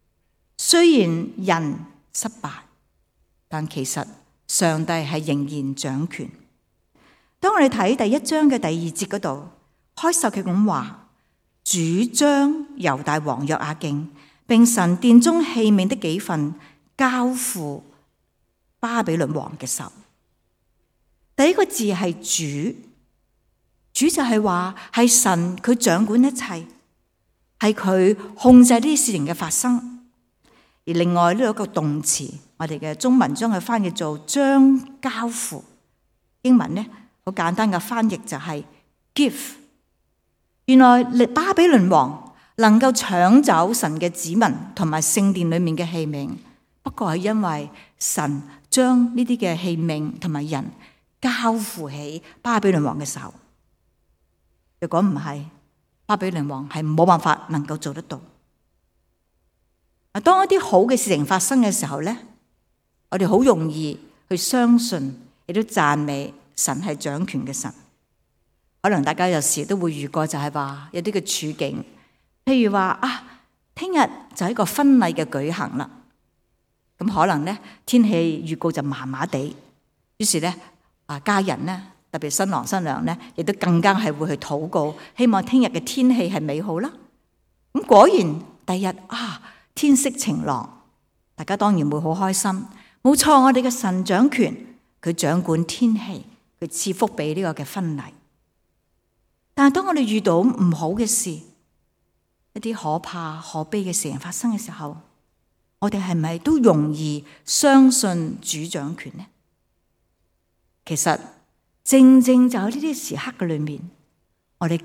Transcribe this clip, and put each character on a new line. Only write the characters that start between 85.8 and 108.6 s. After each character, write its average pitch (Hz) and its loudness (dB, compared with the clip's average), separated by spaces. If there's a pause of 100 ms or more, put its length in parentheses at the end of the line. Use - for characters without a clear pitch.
氣 233 2
係 185 -4
美 151 -4
好 175 -6
啦。 277 -8 (800)
噉 196 -4
果 226 10
然 180 2 (240)
第 185 -4
日， 190 -2 (220)
啊， 233 -12 (340)
天 285 4
色 262 2
晴 160 -4
朗， 135 -6 (540)
大 - -14
家 190 -4
當 202 2
然 151 0
會 147 -2
好 160 -4
開 190 -2
心。 190 -4 (380)
冇 269 6
錯， 285 6
我 269 6
哋 254 2
嘅 254 0
神 185 -4
掌 202 2
權， - -4 (280)
佢 170 -2
掌 170 0
管 170 -2
天 226 0
氣， - -10 (340)
佢 170 -10
賜 - -6
福 202 0
畀 151 -4
呢 175 -4
個 151 -12
嘅 139 -12
婚 170 -4
禮。 139 -10 (1500)
但 277 6
係 269 0
當 381 -2
我 359 -2
哋 294 0
遇 214 0
到 170 2
唔 190 2
好 160 -2
嘅 214 -2
事， - -4
一 - -20
啲 226 -6
可 160 -4
怕、 160 -12
可 160 -8
悲 208 -4
嘅 185 -6
事 170 -4
情 139 -8
發 175 -12
生 233 -4
嘅 - -6
時 185 -12
候， 156 -14 (840)
我 202 -2
哋 202 -6
係 180 -4
咪 165 -2
都 302 2
容 156 4
易 147 -6 (200)
相 269 6
信 175 -2
主 156 -8